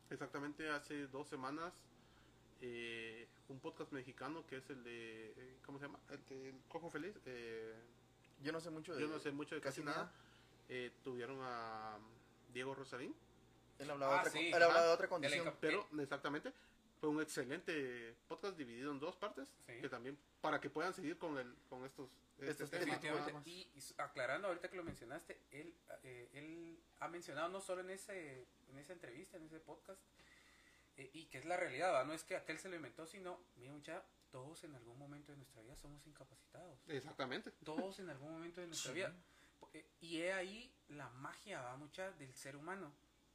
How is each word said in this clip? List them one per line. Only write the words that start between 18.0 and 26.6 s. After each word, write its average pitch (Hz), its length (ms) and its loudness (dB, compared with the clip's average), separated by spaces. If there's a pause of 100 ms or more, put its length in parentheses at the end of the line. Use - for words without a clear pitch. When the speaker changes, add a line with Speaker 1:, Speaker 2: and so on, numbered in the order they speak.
Speaker 1:
podcast 180 280 -2
dividido 127 340 -2
en 139 80 -2
dos 160 180 -2
partes, 254 320 -2 (180)
Speaker 3:
Sí. 127 140 -8
Speaker 1:
que 139 80 0
también, 127 280 -4 (220)
para 151 220 6
que 151 80 0
puedan 175 240 2
seguir 170 240 -2
con 156 200 0
el, 123 160 -2 (160)
con 127 140 -6
estos, 135 260 -8 (280)
este 139 140 0
Speaker 2:
Estos 147 200 -2
Speaker 1:
tema. 170 140 4
Speaker 2:
temas. 147 160 2
Speaker 3:
Definitivamente. 151 300 2
Speaker 2:
Temas. 147 160 -8
Speaker 3:
Y, 180 280 -10
y 139 40 -16
s-, - 180 -10
aclarando, 143 500 2
ahorita 175 220 2
que 190 80 -6
lo 175 60 -2
mencionaste, 147 580 -6 (100)
él, 156 240 -10 (280)
eh, 123 300 -12
él 165 460 -10 (220)